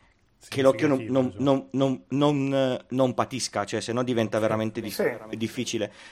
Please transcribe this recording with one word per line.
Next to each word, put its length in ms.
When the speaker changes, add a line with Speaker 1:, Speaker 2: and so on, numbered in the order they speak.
Speaker 1:
Sì, 180
Speaker 2:
che 60
l'occhio 260
non, 160
Speaker 1:
significativa, 40
Speaker 2:
non, 260
Speaker 1:
diciamo. 40
Speaker 2:
non, 340
non, 380
non, 800
non 260
patisca, 500
cioè 160
se 120
no 100
diventa 360
Speaker 1:
Sì. 0
Speaker 2:
veramente 420
dif-, 200
Speaker 3:
Sì. 160
Speaker 2:
difficile. 600